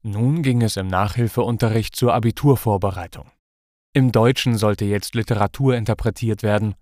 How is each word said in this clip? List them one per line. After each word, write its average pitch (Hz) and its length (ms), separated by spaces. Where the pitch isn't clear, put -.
Nun 120 400
ging 127 180
es 113 160
im 95 120
Nachhilfeunterricht 110 1040
zur 120 180
Abiturvorbereitung. 110 1160
Im 131 160
Deutschen 117 480
sollte 104 260
jetzt 101 300
Literatur 117 640
interpretiert 110 680
werden. 107 400